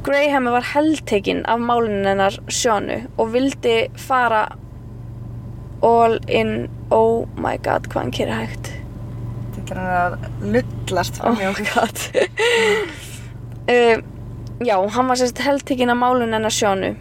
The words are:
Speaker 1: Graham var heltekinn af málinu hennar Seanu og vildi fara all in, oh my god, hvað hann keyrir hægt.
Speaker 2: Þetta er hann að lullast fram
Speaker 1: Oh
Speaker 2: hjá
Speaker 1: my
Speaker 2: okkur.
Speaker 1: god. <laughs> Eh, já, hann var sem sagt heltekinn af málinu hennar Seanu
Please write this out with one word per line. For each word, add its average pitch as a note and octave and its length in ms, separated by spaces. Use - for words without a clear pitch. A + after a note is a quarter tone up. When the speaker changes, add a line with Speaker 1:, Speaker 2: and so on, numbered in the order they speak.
Speaker 1:
Graham C#4 420
var A#3+ 160
heltekinn A#3+ 840
af A#3 140
málinu A#3 460
hennar G3 320
Seanu A3+ 600
og A3+ 160
vildi B3 640
fara A#3 500
all A#3 360
in, A3 400
oh A3+ 340
my - 220
god, - 320
hvað - 140
hann - 80
keyrir - 220
hægt. - 380
Speaker 2:
Þetta - 200
er F#3 40
hann F3+ 380
að - 400
lullast - 640
fram - 160
Speaker 1:
Oh - 20
Speaker 2:
hjá G3 120
Speaker 1:
my G3 40
Speaker 2:
okkur. G#3 220
Speaker 1:
god. - 260
<laughs> G#4+ 920
Eh, A#3+ 280
já, G3+ 260
hann B3 200
var B3 80
sem B3 100
sagt A#3+ 160
heltekinn C4+ 480
af A#3+ 60
málinu B3 340
hennar A3 200
Seanu G3 500